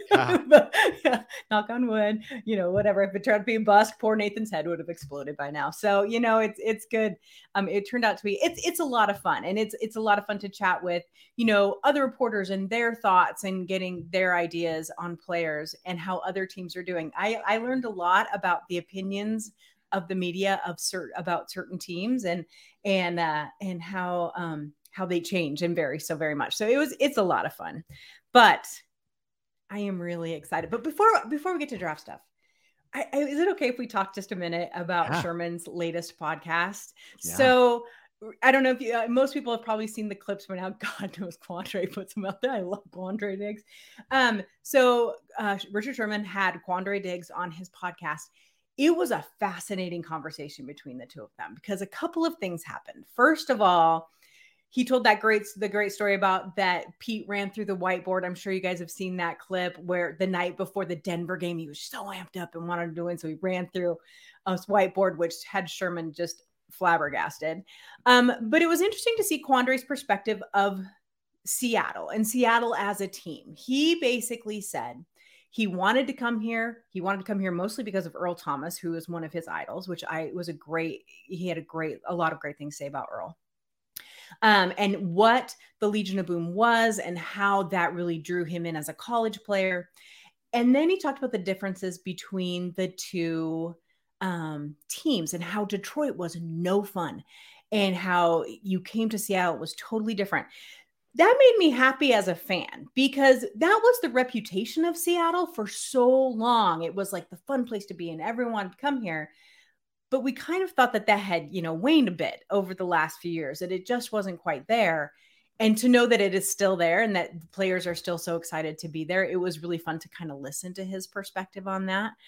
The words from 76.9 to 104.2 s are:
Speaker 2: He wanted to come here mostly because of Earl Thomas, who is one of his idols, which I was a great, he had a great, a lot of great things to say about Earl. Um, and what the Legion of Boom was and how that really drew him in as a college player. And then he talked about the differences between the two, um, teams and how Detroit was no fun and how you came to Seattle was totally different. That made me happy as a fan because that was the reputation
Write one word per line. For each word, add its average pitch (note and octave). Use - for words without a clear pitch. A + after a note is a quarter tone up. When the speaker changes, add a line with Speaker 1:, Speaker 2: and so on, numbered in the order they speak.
Speaker 2:
He F#3
wanted G3
to F#3
come G3+
here F#3+
mostly F#3
because G3
of D#3
Earl F3
Thomas, D3+
who E3
is E3
one E3+
of D#3
his E3
idols, D#3+
which F3
I D#3+
was F3
a E3+
great, D#3+
he F3+
had E3
a E3
great, D#3+
a F3+
lot E3
of D#3
great D3
things D3
to -
say C#3
about C#3
Earl. -
Um, G3
and G3
what A3+
the G#3
Legion G3
of F3+
Boom E3+
was A3+
and F3
how G3
that F3
really F3
drew F3
him E3+
in E3
as D3+
a D#3
college A3+
player. F#3
And A#3+
then D4+
he F#4
talked C#4
about B3+
the G#3
differences F#3+
between F3+
the F#3
two, E3
um, D#3
teams G3+
and E3+
how G3+
Detroit G#3
was E3+
no F3
fun F#3
and G3+
how F3
you F#3
came A3
to G#3+
Seattle F#3
was -
totally A3
different. F#3+
That F#4+
made B4+
me E4+
happy C4
as G3+
a F3
fan -
because C4+
that F4+
was A#4+
the D#4
reputation A#3+